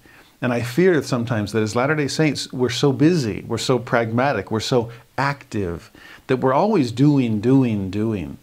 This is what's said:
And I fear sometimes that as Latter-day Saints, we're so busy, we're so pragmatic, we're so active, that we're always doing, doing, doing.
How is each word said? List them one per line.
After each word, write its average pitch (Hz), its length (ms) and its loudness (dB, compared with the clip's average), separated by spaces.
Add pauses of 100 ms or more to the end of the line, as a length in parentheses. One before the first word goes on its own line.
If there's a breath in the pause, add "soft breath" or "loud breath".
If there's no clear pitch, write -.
(400 soft breath)
And 123 120 -2
I 120 100 -2
fear 175 400 2
sometimes 113 480 -2
that 110 120 0
as 107 120 -2
Latter-day 139 320 0
Saints, 139 460 -2
we're 123 180 -2
so 139 220 2
busy, 127 560 2
we're 113 100 -4
so 123 220 0
pragmatic, 117 720 -2
we're 110 80 -2
so 120 320 0 (260 loud breath)
active, 107 720 -6 (380 loud breath)
that 131 80 0
we're 127 180 0
always 160 380 2
doing, 123 480 2
doing, 113 500 2
doing. 98 520 -4